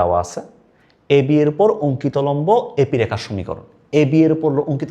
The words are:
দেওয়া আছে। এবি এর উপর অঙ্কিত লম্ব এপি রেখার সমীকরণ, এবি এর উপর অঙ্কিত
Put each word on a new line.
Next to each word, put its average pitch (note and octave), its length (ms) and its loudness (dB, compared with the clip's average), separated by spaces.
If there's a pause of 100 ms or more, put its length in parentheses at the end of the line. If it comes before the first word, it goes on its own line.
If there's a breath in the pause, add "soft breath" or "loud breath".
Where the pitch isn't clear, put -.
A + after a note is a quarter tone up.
দেওয়া F2 240 2
আছে। - 160 -12 (800 soft breath)
এবি C#3 240 2
এর D3 100 2
উপর F#3+ 160 2 (180)
অঙ্কিত C3+ 300 -4 (100)
লম্ব C#3+ 220 -2 (340)
এপি C3+ 200 0
রেখার G#2+ 240 -4
সমীকরণ, F#2 380 -10 (360)
এবি D3 260 2
এর D#3 100 2
উপর D#3 120 -2 (220)
অঙ্কিত C#3+ 200 -4